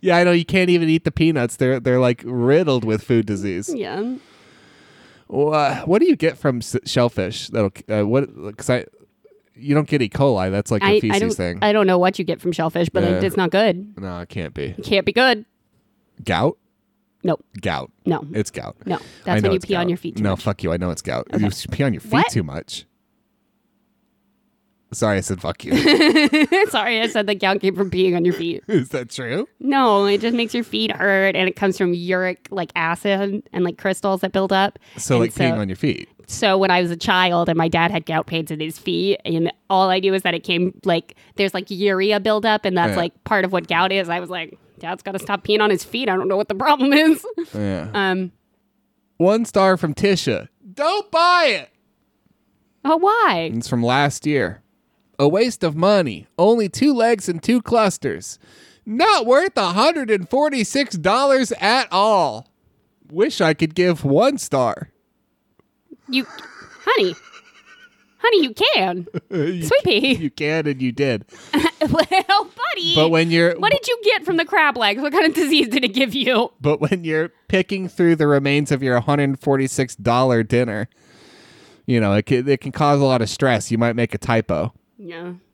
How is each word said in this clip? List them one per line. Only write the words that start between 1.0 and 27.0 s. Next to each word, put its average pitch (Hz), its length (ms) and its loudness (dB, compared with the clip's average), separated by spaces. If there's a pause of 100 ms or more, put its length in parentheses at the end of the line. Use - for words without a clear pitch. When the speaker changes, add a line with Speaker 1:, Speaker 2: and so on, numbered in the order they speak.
Speaker 1:
the 160 60 0
peanuts. 156 440 0
They're, 131 240 0
they're, 127 220 2
like, 123 240 0
riddled 127 580 2
with 110 180 -2
food 113 240 2
disease. 101 480 -4
Speaker 2:
Yeah. 208 420 -6 (1120)
Speaker 1:
Wha-, 147 460 0 (100)
what 180 160 2
do 349 60 4
you 320 100 4
get 156 200 -2
from 131 200 -2
s-, - 180 -8 (100)
shellfish? 113 640 -2
That'll, 107 240 -2 (160)
uh, 104 180 0
what, 127 220 0 (300)
'cause - 120 -8
I, 123 160 0 (720)
you 139 180 -4
don't 151 140 2
get 143 140 0
E. 110 80 0
coli. 104 420 0
That's, 101 180 -4
like, 104 120 0
a 98 40 -2
Speaker 2:
I, 98 100 2
I 214 40 4
Speaker 1:
feces 120 220 0
Speaker 2:
don't, 226 120 -2
Speaker 1:
thing. 87 280 -4
Speaker 2:
I 208 100 2
don't 208 160 4
know 185 100 4
what 180 220 0
you 175 60 -4
get - 160 -4
from 175 100 -4
shellfish, 165 380 -2
but 185 160 -2
it, 185 160 0
Speaker 1:
Yeah. 196 60 -2
Speaker 2:
it's 175 100 -4
not 175 140 -2
good. 202 460 -2
Speaker 1:
No, 92 220 -10
it 87 80 -12
can't 82 260 -10
be. 69 240 -8
Speaker 2:
It - 60 -14
can't - 220 0
be 208 80 -2
good. 240 320 0 (800)
Speaker 1:
Gout? 101 320 0 (680)
Speaker 2:
No. 170 140 -2 (240)
Speaker 1:
Gout. 71 280 -4 (160)
Speaker 2:
No. 156 280 -2
Speaker 1:
It's 107 180 -4
gout. - 240 -14 (100)
Speaker 2:
No. 180 120 -4
Speaker 1:
I - 20 -8 (240)
Speaker 2:
That's 196 200 0
Speaker 1:
know 196 40 2
Speaker 2:
when 190 60 2
you - 40 2
Speaker 1:
it's 180 80 -6
Speaker 2:
pee 190 100 -2
on 175 80 -2
Speaker 1:
gout. 180 80 -2
Speaker 2:
your 175 60 -2
feet - 200 -10
too 107 60 -4
Speaker 1:
No, 101 80 0
Speaker 2:
much. 92 120 -4
Speaker 1:
fuck - 200 -4
you. 82 100 -2
I 87 40 -2
know 90 120 -2
it's 80 140 -8
gout. 62 300 -6
Speaker 2:
Okay. 104 60 -2
Speaker 1:
You 104 80 0
s-, - 200 -6
pee - 160 -4
on 131 100 0
your 76 80 -8
feet - 100 -10
Speaker 2:
What? 254 200 2
Speaker 1:
too 95 120 -2
much. - 420 -12 (2000)
Sorry, 107 240 0
I 92 40 0
said 90 200 -6
fuck - 220 -8
you. - 140 -4
Speaker 2:
<laughs> 311 880 4
Sorry, 226 320 -2
I 226 80 0